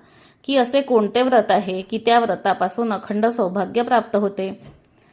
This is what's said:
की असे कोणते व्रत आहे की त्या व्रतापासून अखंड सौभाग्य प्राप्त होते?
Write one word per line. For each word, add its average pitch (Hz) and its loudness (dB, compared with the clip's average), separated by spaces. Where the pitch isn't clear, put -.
की 269 0
असे 247 2
कोणते 240 2
व्रत 247 2
आहे 185 0
की 208 -6
त्या 233 4
व्रतापासून 202 -2
अखंड 208 -2
सौभाग्य 202 -2
प्राप्त 240 0
होते? 202 -4